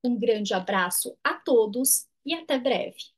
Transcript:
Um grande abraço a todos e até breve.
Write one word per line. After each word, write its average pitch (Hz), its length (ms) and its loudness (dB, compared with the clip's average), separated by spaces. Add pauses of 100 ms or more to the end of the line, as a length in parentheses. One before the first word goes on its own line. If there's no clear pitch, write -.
Um 240 140 0
grande 214 340 0
abraço 185 720 -2
a 320 100 0
todos 247 720 2 (180)
e 302 100 -4
até 330 240 -4
breve. 262 400 -2 (200)